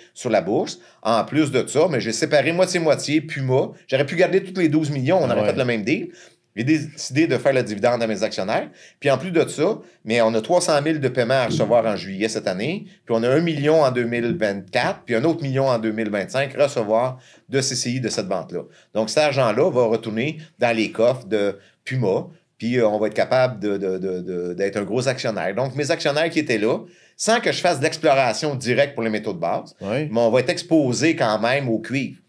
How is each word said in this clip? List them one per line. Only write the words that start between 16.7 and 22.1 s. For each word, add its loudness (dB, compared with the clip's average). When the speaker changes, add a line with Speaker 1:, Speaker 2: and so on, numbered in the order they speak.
Speaker 1:
de 0
C -2
C -4
I -2
de -2
cette -4
banque-là. -6
Donc 0
cet -2
argent-là 2
va 2
retourner -2
dans 2
les 0
coffres 0
de 0
Puma. 0